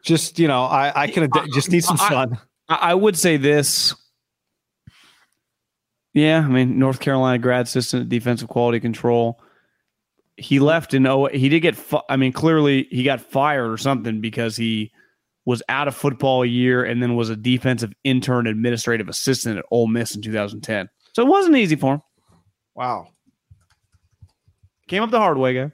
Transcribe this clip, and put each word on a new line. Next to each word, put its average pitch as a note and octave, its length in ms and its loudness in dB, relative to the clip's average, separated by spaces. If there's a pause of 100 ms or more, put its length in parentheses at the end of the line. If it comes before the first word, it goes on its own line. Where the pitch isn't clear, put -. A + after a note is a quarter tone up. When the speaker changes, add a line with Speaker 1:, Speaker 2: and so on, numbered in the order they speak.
Speaker 1:
Just, - 360 0
you E3 80 4
know, B2+ 160 2
I, C#3+ 400 0
I D3 40 -2
can E3 160 0
ad-, C#3+ 100 0
Speaker 2:
I, D#3 200 -2
Speaker 1:
just C#3 180 -2
need F3 120 2
some F3 160 0
Speaker 2:
I, G3+ 100 2
Speaker 1:
sun. B2+ 300 -2 (300)
Speaker 2:
I, D#3+ 60 0
I F3 180 2
would G3 240 4
say D#3+ 200 2
this. C#3+ 580 2 (2250)
Yeah, D#3 260 4
I D3+ 80 2
mean, B2+ 320 2
North C3 200 2
Carolina C3 380 0
grad B2 300 0
assistant, B2 420 -4
defensive A#2 380 -2
quality A#2+ 320 0
control. A#2 600 -2 (960)
He - 220 0
left D3+ 340 2
in C3 120 4
oh, C3+ 220 2
he C3 220 0
did D#3+ 120 4
get, E3 140 0
fi-, - 340 -4
I C3+ 60 0
mean, C3 160 2
clearly D3 600 2
he B2+ 120 -4
got C3 180 -2
fired C3+ 500 -2
or A2 60 -6
something A2+ 440 -4
because A2+ 340 -6
he A2+ 360 -4 (540)
was B2 240 -2
out C#3+ 180 -2
of C3+ 80 -6
football C3 480 0
a B2 40 0
year B2 360 2
and A#2+ 180 -4
then A#2+ 140 -2
was A#2 140 -2
a A2+ 60 -6
defensive A#2+ 580 -2 (100)
intern B2+ 440 0
administrative A2+ 640 -2
assistant A#2 480 -4
at - 140 -10
Ole A#2 160 2
Miss A2+ 280 -4
in G#2 60 -12
two A2 100 -10
thousand G#2+ 300 -6
ten. G2+ 280 -6 (240)
So A#3 100 0
it C4 40 4
wasn't F4+ 300 4
easy F3 180 2
for C3+ 200 0
him. D3+ 60 -8 (760)
Speaker 1:
Wow. A2+ 320 -6 (1800)
Speaker 2:
Came G3 160 -2
up A3+ 80 0
the A#3 80 6
hard F3 180 4
way, C3 160 2
guy. C3+ 200 -4